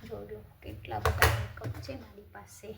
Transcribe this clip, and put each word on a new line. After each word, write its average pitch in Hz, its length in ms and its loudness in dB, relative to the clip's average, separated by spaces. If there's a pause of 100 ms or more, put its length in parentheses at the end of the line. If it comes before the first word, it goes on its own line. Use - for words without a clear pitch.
જોઈ 208 240 -8
લો 214 80 -10 (220)
કેટલા - 440 -6
બધા - 340 8
મેકઅપ - 320 -4 (120)
છે - 80 -6 (100)
મારી - 320 -16
પાસે. - 440 -12